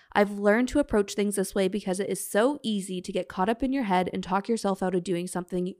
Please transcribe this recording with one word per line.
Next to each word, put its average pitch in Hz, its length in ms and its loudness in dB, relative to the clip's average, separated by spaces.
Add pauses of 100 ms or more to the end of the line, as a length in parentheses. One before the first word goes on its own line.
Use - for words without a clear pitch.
(160)
I've 208 220 4
learned 208 300 4
to 294 100 0
approach 214 360 0
things 202 200 0
this 196 220 -2
way 196 100 4
because 190 320 -2
it 208 100 -4
is - 220 -4
so 254 320 2
easy 190 380 -4
to 190 120 -10
get 180 160 -4
caught 185 200 0
up 240 160 0
in 262 80 0
your 269 120 0
head 185 280 2
and 185 100 -4
talk 190 260 -2
yourself 208 340 0
out 185 120 0
of 180 80 2
doing 175 240 -2
something 180 540 -4